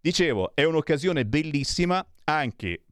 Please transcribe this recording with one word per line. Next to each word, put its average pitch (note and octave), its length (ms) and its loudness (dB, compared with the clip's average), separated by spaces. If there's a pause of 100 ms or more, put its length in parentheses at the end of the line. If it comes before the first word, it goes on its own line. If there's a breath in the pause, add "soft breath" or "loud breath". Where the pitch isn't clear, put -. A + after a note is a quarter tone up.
Dicevo, D3+ 540 0
è C#3 80 2
un'occasione D#3 640 2
bellissima D#3 800 0 (160)
anche B2 680 -4